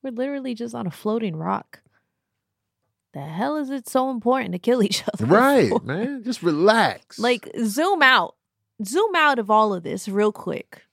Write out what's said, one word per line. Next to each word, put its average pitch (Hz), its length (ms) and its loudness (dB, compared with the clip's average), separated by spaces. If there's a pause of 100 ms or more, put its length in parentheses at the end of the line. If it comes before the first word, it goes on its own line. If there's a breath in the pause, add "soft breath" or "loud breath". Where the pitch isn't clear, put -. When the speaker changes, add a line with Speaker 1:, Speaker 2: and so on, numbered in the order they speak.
Speaker 1:
We're 269 100 -8
literally 262 420 -6
just 226 200 -10
on 233 120 -6
a 170 40 -4
floating 214 460 -4
rock. 175 440 -6 (1300)
The 160 60 -10
hell 190 360 -4
is 285 140 -6
it 269 180 -8
so 262 220 0
important 240 420 -2
to 180 60 -6
kill 240 240 2
each - 200 0 (100)
other - 120 -2
Speaker 2:
Right, 220 460 4
Speaker 1:
for? - 100 0
Speaker 2:
man. 214 420 -6
Just 233 200 -8
relax. 170 760 2
Speaker 1:
Like, 240 300 0 (160)
zoom 302 380 0
out. 254 320 4 (500)
Zoom 359 320 0
out 294 220 4
of 208 120 -4
all 214 220 4
of 175 100 -6
this - 260 -8
real 208 240 2
quick. - 500 -10 (100)